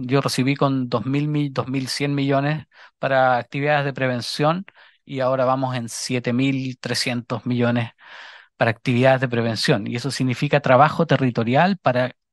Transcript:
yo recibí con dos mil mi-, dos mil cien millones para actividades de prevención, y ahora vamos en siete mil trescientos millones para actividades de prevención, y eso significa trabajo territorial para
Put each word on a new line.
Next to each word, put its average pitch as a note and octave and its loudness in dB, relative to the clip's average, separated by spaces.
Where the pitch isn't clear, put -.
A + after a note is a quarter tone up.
yo B2+ 2
recibí C3 0
con C3+ 0
dos A#2 -2
mil C#3+ -2
mi-, D3 0
dos C3 -4
mil C3 -4
cien C#3+ -4
millones C#3 0
para C3 2
actividades C#3+ 0
de C3+ -4
prevención, C3 -2
y C3+ -8
ahora B2+ 0
vamos C3 0
en A#2 -6
siete B2 -4
mil C3 -2
trescientos A#2+ -6
millones A#2+ 0
para A#2 2
actividades B2+ 2
de B2+ 0
prevención, A#2 0
y A#2 -4
eso B2 -6
significa C3+ 0
trabajo C#3+ 4
territorial C3 2
para B2 -2